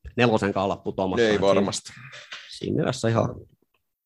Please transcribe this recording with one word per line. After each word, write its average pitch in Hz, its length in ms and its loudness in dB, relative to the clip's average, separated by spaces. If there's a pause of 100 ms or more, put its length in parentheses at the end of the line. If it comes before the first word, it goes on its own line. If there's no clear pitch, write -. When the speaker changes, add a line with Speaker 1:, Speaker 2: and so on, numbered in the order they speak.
(160)
Speaker 1:
nelosenkaan 101 480 2
olla 92 120 -2
putoamassa. 95 460 -2
Speaker 2:
Ei 113 60 4
Speaker 1:
Et 107 40 4
siinä, 98 140 2
Speaker 2:
varmasti. 98 460 2 (580)
Speaker 1:
siinä - 260 -6
mielessä 131 320 -2
ihan 113 260 0 (720)